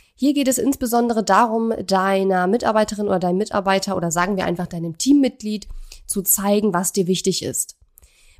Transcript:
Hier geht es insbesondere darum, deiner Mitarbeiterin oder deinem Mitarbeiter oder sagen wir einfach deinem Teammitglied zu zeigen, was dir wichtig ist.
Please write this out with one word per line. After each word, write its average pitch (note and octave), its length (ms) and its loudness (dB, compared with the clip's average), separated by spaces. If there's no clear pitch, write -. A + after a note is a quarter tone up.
Hier C#4+ 180 2
geht C#4 140 0
es C4 100 2
insbesondere A#3+ 640 0
darum, A3 520 2
deiner F#3+ 640 2
Mitarbeiterin G#3+ 600 0
oder F#3+ 120 2
deinem F3+ 200 0
Mitarbeiter G3 580 -2
oder E3+ 120 -2
sagen F3+ 280 0
wir F3+ 80 -2
einfach F3 220 -4
deinem E3 300 -8
Teammitglied B3+ 680 0
zu - 140 -4
zeigen, G3+ 520 2
was F3 200 -2
dir F#3+ 140 0
wichtig F#3 360 -2
ist. - 320 -6